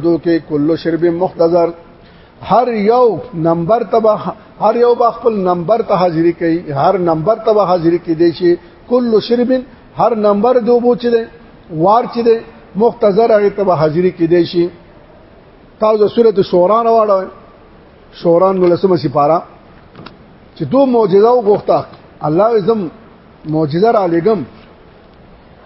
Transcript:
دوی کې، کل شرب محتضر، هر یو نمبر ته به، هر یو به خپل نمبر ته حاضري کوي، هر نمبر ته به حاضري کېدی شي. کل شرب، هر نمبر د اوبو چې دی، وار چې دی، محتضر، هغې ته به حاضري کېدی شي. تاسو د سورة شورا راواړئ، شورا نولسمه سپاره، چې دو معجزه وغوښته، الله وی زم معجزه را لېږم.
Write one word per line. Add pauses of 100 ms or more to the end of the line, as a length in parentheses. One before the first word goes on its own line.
دوی
کې،
کل
شرب
محتضر، (840)
هر
یو (160)
نمبر (100)
ته
به، (280)
هر
یو
به
خپل (160)
نمبر
ته
حاضري
کوي،
هر
نمبر
ته
به
حاضري
کېدی
شي. (320)
کل
شرب، (460)
هر (140)
نمبر
د
اوبو
چې
دی، (580)
وار
چې
دی، (400)
محتضر،
هغې
ته
به
حاضري
کېدی
شي. (1120)
تاسو
د
سورة
شورا
راواړئ، (960)
شورا
نولسمه
سپاره، (1120)
چې (100)
دو
معجزه
وغوښته، (420)
الله
وی
زم (560)
معجزه
را
لېږم. (1300)